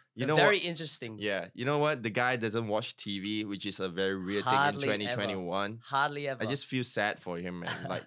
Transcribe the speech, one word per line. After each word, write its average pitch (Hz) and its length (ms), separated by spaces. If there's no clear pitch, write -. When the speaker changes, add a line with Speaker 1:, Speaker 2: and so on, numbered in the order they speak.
Speaker 1:
you - 80
Speaker 2:
So 139 40
Speaker 1:
know 151 80
Speaker 2:
very 196 220
Speaker 1:
what? 170 80
Speaker 2:
interesting. 151 540
Speaker 1:
Yeah, 95 340
you 123 120
know 147 120
what? 147 240
The 110 80
guy 123 260
doesn't 113 320
watch 107 280
T 101 240
V, 104 260
which 101 220
is 98 120
a 95 100
very 95 260
real 95 260
thing 127 120
in 135 60
Speaker 2:
Hardly 143 300
ever. 104 80
Speaker 1:
twenty 110 160
twenty-one. 101 720
Speaker 2:
Hardly 143 440
ever. 131 160
Speaker 1:
I 107 40
just 139 180
feel 127 180
sad 104 360
for 87 180
him, 90 220
man. 85 100
Speaker 2:
<laughs> - 200
Speaker 1:
Like, 90 180